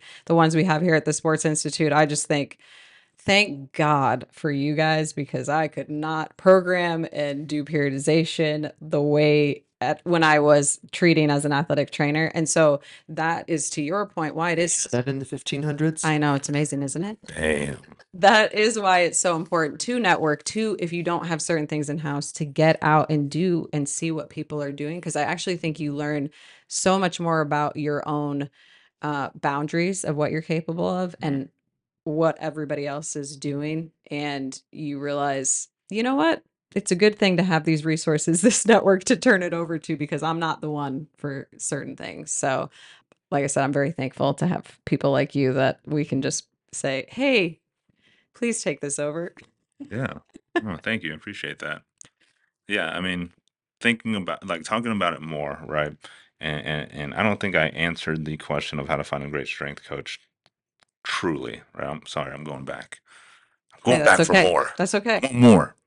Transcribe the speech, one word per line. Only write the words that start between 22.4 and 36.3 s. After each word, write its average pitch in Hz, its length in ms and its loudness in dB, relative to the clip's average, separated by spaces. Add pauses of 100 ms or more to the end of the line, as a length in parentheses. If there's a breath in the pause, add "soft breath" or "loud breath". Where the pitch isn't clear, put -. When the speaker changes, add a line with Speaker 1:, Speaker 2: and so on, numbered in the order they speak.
Speaker 1:
get 156 340 4
out 156 300 4
and 147 200 0
do 170 440 -2
and 147 120 -2
see 165 240 -4
what 156 200 -8
people 151 320 -8
are 143 100 -6
doing. 147 300 -8
'Cause 160 140 -8
I 147 60 0
actually 170 360 -4
think 160 200 -4
you 147 140 -4
learn 147 380 -4 (360 loud breath)
so - 320 0
much 180 220 -2
more 165 220 2
about 147 340 -2
your 147 320 -4
own, 143 400 -2 (540 soft breath)
uh, 147 320 -4
boundaries 156 680 -2
of 151 140 -4
what 147 160 0
you're 156 80 -2
capable 165 480 -4
of 180 240 -2
Speaker 3:
Mm-hmm. - 120 -10
Speaker 1:
and 139 240 -2 (560)
what 160 360 0
everybody 147 460 -6
else 147 300 -8
is 139 200 -10
doing. 151 540 -6 (200)
And 143 480 -6 (140)
you 143 260 -8
realize, 143 680 -2 (220)
"You 208 120 -2
know 254 120 0
what? 302 280 0 (320)